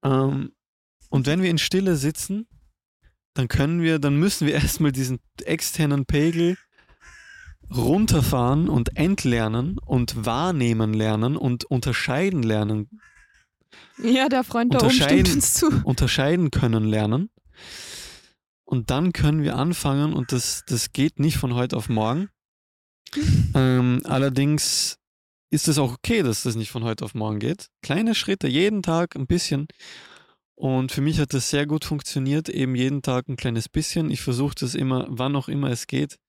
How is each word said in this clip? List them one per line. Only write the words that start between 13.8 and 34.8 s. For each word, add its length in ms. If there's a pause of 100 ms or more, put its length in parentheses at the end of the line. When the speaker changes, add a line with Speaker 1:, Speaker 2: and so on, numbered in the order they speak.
Speaker 2:
Ja, 260
der 140
Freund 320
da 60
oben 100
stimmt 200
Speaker 1:
Unterscheiden, 240
Speaker 2:
uns 200
zu. 120 (180)
Speaker 1:
unterscheiden 680
können 340
lernen. 460 (1300)
Und 240
dann 240
können 300
wir 140
anfangen 580
und 180
das, 340
das 280
geht 260
nicht 160
von 180
heute 220
auf 120
morgen. 400 (840)
Speaker 2:
<laughs> 60 (360)
Speaker 1:
Ähm, 500
allerdings 960 (520)
ist 180
es 80
auch 160
okay, 300
dass 220
das 120
nicht 140
von 120
heute 220
auf 100
morgen 240
geht. 300 (140)
Kleine 320
Schritte, 340
jeden 340
Tag 320
ein 120
bisschen. 400 (880)
Und 380
für 100
mich 180
hat 140
das 160
sehr 160
gut 180
funktioniert, 640
eben 260
jeden 280
Tag 260
ein 80
kleines 320
bisschen. 420
Ich 120
versuche 360
das 160
immer, 360